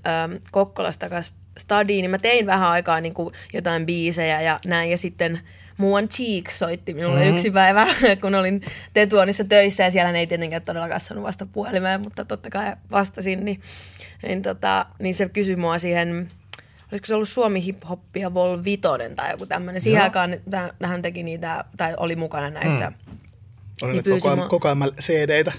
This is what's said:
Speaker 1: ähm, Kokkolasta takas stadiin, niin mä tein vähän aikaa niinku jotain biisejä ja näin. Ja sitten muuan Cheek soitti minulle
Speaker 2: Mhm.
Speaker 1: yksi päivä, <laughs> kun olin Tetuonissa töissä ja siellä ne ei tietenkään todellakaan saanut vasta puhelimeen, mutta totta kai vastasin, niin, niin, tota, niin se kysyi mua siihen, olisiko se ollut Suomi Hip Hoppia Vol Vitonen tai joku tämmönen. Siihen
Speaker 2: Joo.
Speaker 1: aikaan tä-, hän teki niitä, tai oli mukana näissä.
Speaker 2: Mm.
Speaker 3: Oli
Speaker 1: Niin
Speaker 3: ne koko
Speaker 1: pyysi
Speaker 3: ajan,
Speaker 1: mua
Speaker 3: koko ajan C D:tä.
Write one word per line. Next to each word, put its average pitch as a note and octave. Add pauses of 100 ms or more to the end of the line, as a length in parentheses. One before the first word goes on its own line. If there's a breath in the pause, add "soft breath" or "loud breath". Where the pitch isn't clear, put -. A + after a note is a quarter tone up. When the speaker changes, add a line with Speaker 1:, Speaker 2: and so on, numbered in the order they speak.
Speaker 1:
ähm, E3 (200)
Kokkolasta F#3+
takas F3 (240)
stadiin, G3+
niin F3+
mä F#3+
tein A3+
vähän F#3
aikaa E3+
niinku E3 (200 loud breath)
jotain E3+
biisejä E3
ja D#3+
näin. E3+
Ja F3
sitten E3+ (360 loud breath)
muuan G3+
Cheek G#3+
soitti E3+
minulle D3+
Speaker 2:
Mhm. D#3
Speaker 1:
yksi F#3
päivä, G3 (180)
<laughs> G3
kun G3
olin G3 (340 loud breath)
Tetuonissa G3+
töissä G3+
ja F#3
siellä F3
ne E3+
ei E3+
tietenkään E3
todellakaan E3+
saanut G#3
vasta F#3+
puhelimeen, F#3+
mutta G#3
totta G#3+
kai G3+ (180)
vastasin, F#3+
niin, G3+ (600 loud breath)
niin, F#3
tota, F#3+ (120)
niin F#3
se F#3
kysyi F#3+
mua E3+
siihen, E3+ (640 soft breath)
olisiko G3+
se A3
ollut G#3+
Suomi G3+
Hip F#3+
Hoppia F3+
Vol F3+
Vitonen D3+
tai C#3
joku F#3
tämmönen. F3+
Siihen A3
Speaker 2:
Joo. G3
Speaker 1:
aikaan F3+ (140)
tä-, F3+ (100)
hän F3+
teki F3
niitä, E3 (120)
tai E3
oli E3+
mukana D#3
näissä. D3
Speaker 2:
Mm. - (640)
Speaker 3:
Oli B2
Speaker 1:
Niin F#3
Speaker 3:
ne E3
koko G3
Speaker 1:
pyysi E3+
Speaker 3:
ajan, C#3
Speaker 1:
mua C3+
Speaker 3:
koko E3+
ajan C#3
C - (200)
D:tä. D#3